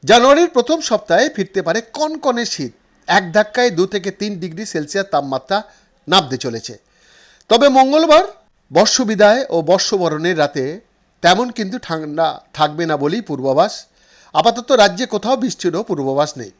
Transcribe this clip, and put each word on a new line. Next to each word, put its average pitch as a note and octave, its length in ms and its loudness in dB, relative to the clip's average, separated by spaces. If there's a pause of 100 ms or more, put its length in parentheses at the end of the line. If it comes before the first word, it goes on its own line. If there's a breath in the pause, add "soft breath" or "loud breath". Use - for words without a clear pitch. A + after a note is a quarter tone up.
জানুয়ারির C4 460 6
প্রথম D4+ 320 0
সপ্তাহে G#3+ 480 0
ফিরতে G3 320 -4
পারে E3+ 180 -2 (180)
কনকনে D4 480 -2
শীত, - 280 -8 (340)
এক G3 160 2 (100)
ধাক্কায় G#3+ 380 2
দু E3+ 120 0 (100)
থেকে G3 180 -4
তিন G#3 280 -8
ডিগ্রি D#3+ 260 -10
সেলসিয়াস F#3 460 -6
তাপমাত্রা C#3 460 -2 (500 soft breath)
নামতে D#3+ 300 0
চলেছে। A#2 360 -10 (760 soft breath)
তবে B3+ 200 6
মঙ্গলবার D4 560 4 (460)
বর্ষবিদায় G#3 800 4
ও E3+ 120 0
বর্ষবরণের E3+ 800 0
রাতে C#3+ 220 -2 (600)
তেমন F#3+ 280 2
কিন্তু G#3+ 340 -8
ঠান্ডা D#3+ 420 -4 (260)
থাকবে D3+ 320 -2
না C#3 120 0
বলেই D#3 320 -2
পূর্বাভাস। C#3 440 0 (600 soft breath)
আপাতত A3 360 0
রাজ্যে G#3 420 0
কোথাও A3 240 -2
বৃষ্টিরও F#3 460 -4
পূর্বাভাস C#3+ 540 -4
নেই। G#2+ 220 -14